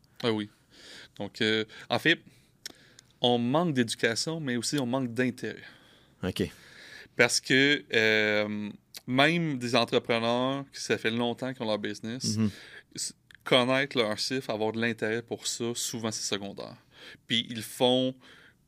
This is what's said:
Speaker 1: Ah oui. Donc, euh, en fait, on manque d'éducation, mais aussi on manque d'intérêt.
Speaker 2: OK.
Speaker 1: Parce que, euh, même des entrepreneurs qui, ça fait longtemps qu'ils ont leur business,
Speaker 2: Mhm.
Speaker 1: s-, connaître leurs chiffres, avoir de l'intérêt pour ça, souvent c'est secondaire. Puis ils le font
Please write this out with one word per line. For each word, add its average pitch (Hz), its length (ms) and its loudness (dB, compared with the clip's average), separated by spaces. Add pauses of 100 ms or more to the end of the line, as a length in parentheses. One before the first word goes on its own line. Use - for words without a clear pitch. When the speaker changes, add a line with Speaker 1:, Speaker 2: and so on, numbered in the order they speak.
(240)
Speaker 1:
Ah 117 100 2
oui. 107 160 -4 (680)
Donc, 101 240 -8
euh, 110 220 4 (260)
en 117 100 0
fait, 160 200 4 (1000)
on 123 160 4
manque 143 360 2
d'éducation, 120 680 0
mais 123 160 -2
aussi 147 220 -2
on 127 60 0
manque 123 280 -2
d'intérêt. 113 500 -2 (600)
Speaker 2:
OK. 92 260 0 (640)
Speaker 1:
Parce 120 240 4
que, 139 440 4 (100)
euh, 107 760 2 (380)
même 151 500 2
des 120 180 -2
entrepreneurs 120 1000 0
qui, - 80 -12
ça 110 160 0
fait 113 140 0
longtemps 120 420 -2
qu'ils 123 100 -10
ont 110 40 -2
leur 107 120 0
business, 110 580 -6
Speaker 2:
Mhm. 110 120 4 (460)
Speaker 1:
s-, - 180 -8 (300)
connaître 131 540 2
leurs 107 200 2
chiffres, - 320 -4
avoir 110 240 0
de 113 80 -4
l'intérêt 117 400 -2
pour - 260 -8
ça, - 260 -4
souvent 110 380 -4
c'est - 160 -6
secondaire. 98 480 -6 (520)
Puis 117 220 0
ils 123 80 -8
le 110 40 -6
font 131 520 2 (540)